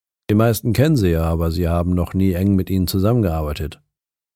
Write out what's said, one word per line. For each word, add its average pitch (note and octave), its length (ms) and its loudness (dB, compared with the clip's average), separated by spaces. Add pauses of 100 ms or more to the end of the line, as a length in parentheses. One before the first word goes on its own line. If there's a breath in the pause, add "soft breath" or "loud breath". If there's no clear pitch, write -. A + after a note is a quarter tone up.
(300)
"Die G#2+ 60 2
meisten A2+ 380 0
kennen D3 240 2
sie F#2+ 140 2
ja, E2 120 0
aber E2 280 0
sie E2+ 180 -2
haben F2 240 0
noch F2 200 -2
nie F#2+ 200 0
eng F#2+ 220 2
mit F#2 140 -2
ihnen F#2+ 180 -2
zusammengearbeitet." E2 920 -2 (540)